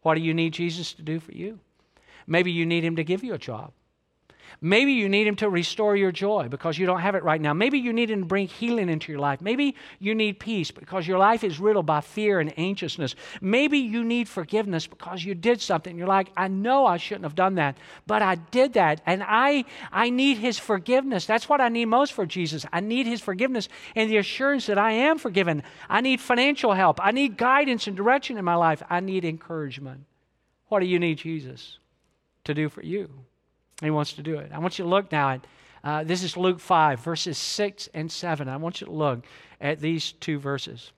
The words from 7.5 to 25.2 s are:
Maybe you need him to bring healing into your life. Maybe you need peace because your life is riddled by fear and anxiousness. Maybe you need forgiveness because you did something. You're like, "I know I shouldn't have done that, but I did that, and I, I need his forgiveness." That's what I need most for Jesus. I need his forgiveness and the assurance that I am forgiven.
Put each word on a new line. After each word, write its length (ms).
Maybe 240
you 160
need 160
him 120
to 40
bring 220
healing 420
into 220
your 80
life. 220
Maybe 340
you 160
need 240
peace 320
because 360
your 120
life 240
is 160
riddled 260
by 160
fear 380
and 180
anxiousness. 580
Maybe 360
you 260
need 260
forgiveness 580
because 360
you 120
did 260
something. 360
You're 100
like, 300
"I 100
know 380
I 120
shouldn't 280
have 100
done 200
that, 220
but 140
I 140
did 380
that, 320
and 220
I, 380
I 180
need 280
his 200
forgiveness." 680
That's 240
what 120
I 80
need 160
most 280
for 120
Jesus. 460
I 80
need 280
his 140
forgiveness 460
and 140
the 80
assurance 500
that 120
I 140
am 240
forgiven. 460